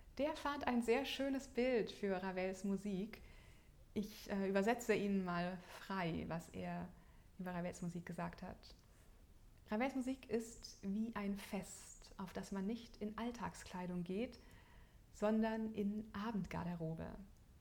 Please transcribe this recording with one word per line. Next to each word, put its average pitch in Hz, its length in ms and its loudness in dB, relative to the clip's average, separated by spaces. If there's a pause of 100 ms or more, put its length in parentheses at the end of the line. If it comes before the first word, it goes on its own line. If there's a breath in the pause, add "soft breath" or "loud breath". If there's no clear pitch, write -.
(160 loud breath)
der 302 200 2
fand 285 300 0
ein 240 160 4
sehr 233 220 6
schönes 269 440 0
Bild 240 420 4
für 190 320 2
Ravels 190 420 0
Musik. 196 560 0 (760 loud breath)
Ich, - 360 -4
äh, 196 180 2
übersetze 208 460 6
Ihnen 196 300 4
mal 175 340 0 (220)
frei, 170 480 0
was 170 220 -4
er 175 380 -4 (500 loud breath)
über 180 140 -4
Ravels 175 300 -4
Musik 170 240 -4
gesagt 170 360 -6
hat. - 320 -12 (960 loud breath)
„Ravels 254 240 2
Musik 262 360 -2
ist - 520 0
wie 214 320 2
ein 202 220 0
Fest, - 800 -6
auf 190 160 -6
das 190 200 -4
man 190 140 0
nicht 226 320 -4
in 214 200 -2
Alltagskleidung 180 840 -2
geht, 196 360 0 (760 loud breath)
sondern 220 600 4
in 208 380 0
Abendgarderobe. 170 960 0 (540)